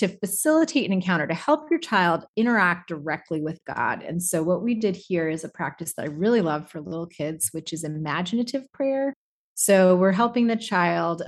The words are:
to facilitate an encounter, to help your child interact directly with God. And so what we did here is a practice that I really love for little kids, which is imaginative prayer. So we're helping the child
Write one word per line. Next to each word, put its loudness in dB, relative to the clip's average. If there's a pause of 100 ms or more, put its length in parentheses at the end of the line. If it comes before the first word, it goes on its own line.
to 2
facilitate 0
an 0
encounter, 0
to -2
help 0
your 2
child 2 (120)
interact 2
directly -6
with -6
God. -4
And -6
so -2
what 0
we 0
did -2
here -2
is -4
a -12
practice -10
that -8
I -6
really 0
love -2
for -12
little -8
kids, -6
which -10
is -8
imaginative -4
prayer. -2 (400)
So 6
we're 6
helping 2
the 2
child 0